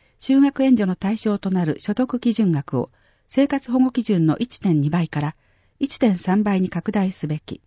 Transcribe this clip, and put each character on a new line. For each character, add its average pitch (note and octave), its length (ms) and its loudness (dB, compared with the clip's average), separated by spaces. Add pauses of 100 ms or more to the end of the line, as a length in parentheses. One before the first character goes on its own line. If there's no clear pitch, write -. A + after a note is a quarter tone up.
(200)
就 C4+ 220 4
学 C#4 220 2
援 C4+ 80 4
助 G#3 140 4
の F#3 100 0
対 G3 200 -2
象 G#3 240 -2
と G3 100 -6
な F#3 140 0
る D#3 160 -2
所 - 160 -4
得 B3+ 240 -2
基 A#3+ 140 0
準 G#3 180 2
額 C#3+ 260 -2
を、 - 140 -4 (360)
生 C#4 200 2
活 C4+ 240 -4
保 B3+ 80 0
護 B3+ 120 2
基 B3 120 -2
準 F3 240 2
の D#3 100 2
一 - 220 -6
点 D#3+ 220 2
二 C#3+ 80 0
倍 E3 180 0
か D3 140 -4
ら D3 140 -6 (440)
一 - 180 -4
点 G#3 200 2
三 G3 260 0
倍 G3+ 180 0
に F#3 80 -2
拡 - 220 -6
大 F#3+ 200 0
す - 160 -8
べ D3+ 120 -4
き。 - 280 -14